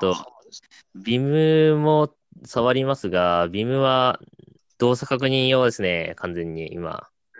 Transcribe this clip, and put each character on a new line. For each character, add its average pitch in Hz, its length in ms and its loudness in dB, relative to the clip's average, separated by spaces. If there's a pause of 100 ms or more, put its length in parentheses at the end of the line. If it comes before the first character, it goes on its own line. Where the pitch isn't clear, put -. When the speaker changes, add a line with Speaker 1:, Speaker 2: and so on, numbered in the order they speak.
Speaker 1:
と、 92 100 0
Speaker 2:
あ、 90 40 -2
そ - 80 -8
う - 20 -18
な - 160 -20
ん - 40 -20
で - 80 -20
す - 100 -20 (340)
ね。 95 80 -18
Speaker 1:
ビ 117 160 0
ム 156 560 2
も 151 360 2 (320)
触 123 280 0
り 131 120 0
ま 135 120 -2
す 98 140 -6
が、 87 360 2
ビ 101 180 -4
ム 127 140 -2
は 131 400 2 (600)
動 123 180 2
作 135 120 -10
確 135 180 -2
認 131 200 2
用 131 200 4
で 117 40 2
す 110 100 -8
ね、 85 360 -2
完 90 180 -8
全 82 180 -6
に 80 200 -10
今。 85 380 -10 (300)